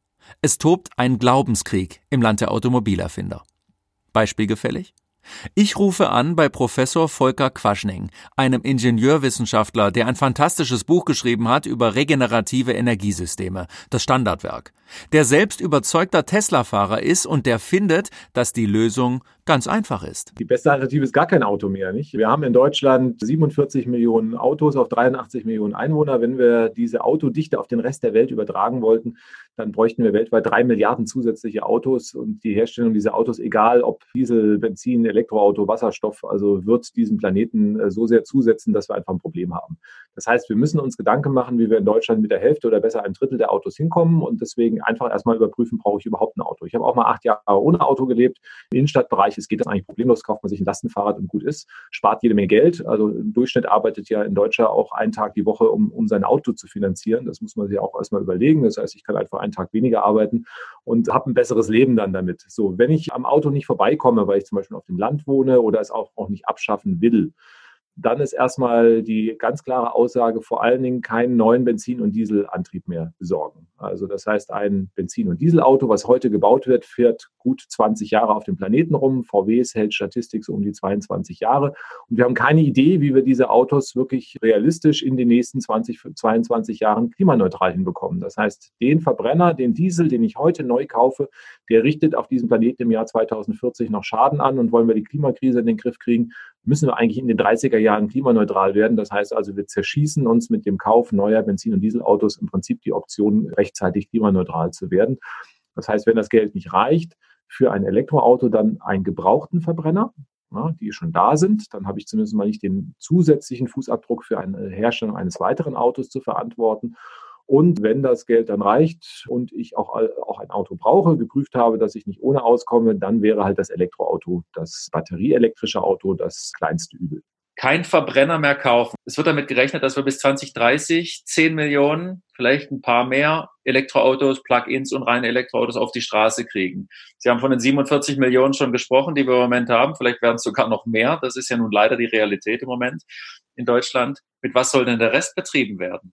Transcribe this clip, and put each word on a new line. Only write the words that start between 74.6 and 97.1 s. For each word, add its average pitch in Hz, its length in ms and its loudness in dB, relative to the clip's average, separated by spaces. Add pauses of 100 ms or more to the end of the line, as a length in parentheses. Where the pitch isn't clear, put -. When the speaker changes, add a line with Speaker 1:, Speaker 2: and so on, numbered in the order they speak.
Speaker 2:
Benzin- 95 340 -4
und 87 100 -4
Dieselauto, 135 480 4
was 110 180 2
heute 127 240 4
gebaut 107 380 4
wird, 127 160 2
fährt 117 540 0
gut 131 320 -2
zwanzig 110 420 0
Jahre 110 240 2
auf 107 80 -8
dem 92 140 -6
Planeten 127 380 0
rum. 131 280 0
V 101 240 0
W 120 160 2
hält 107 300 -2
Statistik 107 500 -6
so - 100 -8
um 101 80 -4
die 104 120 -4
zweiundzwanzig 95 680 -6
Jahre. 139 340 0 (360)
Und 117 80 -2
wir 123 80 4
haben 123 80 0
keine 139 300 4
Idee, 147 360 4
wie 143 160 2
wir 135 60 6
diese 127 280 2
Autos 135 460 2
wirklich 127 480 -6
realistisch 139 580 2
in 131 140 -2
den 123 140 2
nächsten 120 320 2
zwanzig, 113 400 -4 (140)
zweiundzwanzig 113 640 0
Jahren 110 300 0
klimaneutral 101 600 2
hinbekommen. 90 480 -4
Das 98 160 -10
heißt, - 460 -4
den 143 180 4
Verbrenner, 160 540 0
den 127 200 -2
Diesel, 170 360 0
den 117 160 0
ich 107 100 -4
heute 156 300 0
neu 127 200 0
kaufe, 131 440 0 (400)
der 113 140 6
richtet 151 300 2
auf 117 140 -2
diesem 120 220 -2
Planeten 120 320 2
im 117 100 0
Jahr 113 140 0
zweitausendvierzig 113 840 -4
noch 104 140 -4
Schaden 139 380 0
an. 135 180 0
Und 117 140 0
wollen 117 160 4
wir 110 60 4
die 107 100 -2
Klimakrise 131 560 0
in 113 40 0
den 113 120 0
Griff 117 200 -6
kriegen, 117 340 0 (360)
müssen 147 200 2
wir 123 100 0
eigentlich 113 220 0